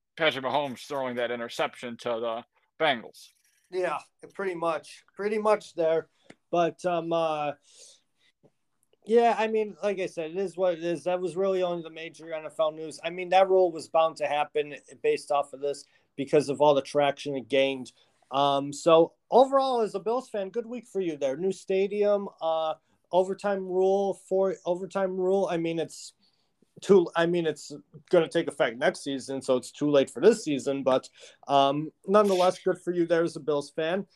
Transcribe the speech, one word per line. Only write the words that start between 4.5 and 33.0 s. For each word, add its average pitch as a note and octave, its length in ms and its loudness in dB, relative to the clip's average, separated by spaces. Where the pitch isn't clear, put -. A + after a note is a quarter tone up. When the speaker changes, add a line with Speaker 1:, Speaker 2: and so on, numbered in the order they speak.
Speaker 2:
much. E3 500 -6
Pretty G#3 220 -4
much G#3+ 380 0
there. D#3+ 340 0
But, E3 360 0
um, E3 260 -2
uh, D#3 400 -2
yeah, A#3 340 4
I A3 100 0
mean, G#3+ 340 -2
like G3+ 160 -2
I F#3 80 -2
said, D#3+ 240 -8
it F3 80 -10
is F#3 180 -6
what F3+ 180 0
it E3 100 -10
is. E3+ 200 -4
That F3+ 160 -2
was F3 160 -4
really F#3+ 260 0
only F3 200 -4
the D#3+ 80 -14
major D#3+ 420 -14
N D#3 140 -8
F D3+ 120 -18
L D#3 140 0
news. D#3+ 320 -12
I E3 60 -4
mean, F3+ 180 -8
that F#3 220 6
rule F#3 200 6
was D#3+ 200 -10
bound D#3+ 280 2
to D3 80 -4
happen D3 480 -2
based D3+ 280 0
off C#3+ 220 0
of C3+ 80 -16
this C#3 240 -6
because C#3 320 2
of C#3+ 140 0
all D3 100 8
the C#3 80 4
traction C#3+ 560 -2
it A#2 120 -10
gained. C3+ 440 0
Um, C#3 420 0
so E3 400 6
overall, C4+ 520 4
as G3 120 -4
a G3 60 -6
Bills A#3 300 -4
fan, G3+ 180 -6
good A3 160 -8
week A3+ 220 -12
for F#3+ 160 -6
you D#3+ 160 -4
there. C#3 180 -2
New F#3 160 -2
stadium, G3+ 800 0
uh, D#3+ 340 -2
overtime F#3+ 560 0
rule, F#3+ 480 2
for F#3+ 380 0
overtime F#3 540 -4
rule. F#3+ 320 2
I F3 80 -2
mean, E3 200 -2
it's - 360 -8
too, F3+ 340 6
I E3+ 120 2
mean, F3 200 0
it's D3+ 260 -6
gonna E3 200 4
take E3 200 -2
effect B2+ 300 -2
next D#3 220 -2
season, C3+ 420 -8
so C3 160 2
it's - 120 -14
too D3 200 -2
late C#3 180 4
for - 120 -12
this A3 240 4
season. C#3 380 -4
But, B2+ 280 0
um, C#3+ 460 2
nonetheless, F#3+ 520 4
good F#3 220 -2
for F3+ 140 -4
you F3 100 0